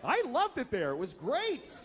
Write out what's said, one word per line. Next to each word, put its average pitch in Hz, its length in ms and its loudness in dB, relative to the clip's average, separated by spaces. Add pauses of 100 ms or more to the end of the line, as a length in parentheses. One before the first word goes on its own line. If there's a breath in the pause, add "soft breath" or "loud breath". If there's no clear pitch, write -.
I 466 240 4
loved 359 300 2
it 269 140 -2
there. 170 200 2
It 139 60 0
was 170 160 -4
great. 320 540 -2 (180)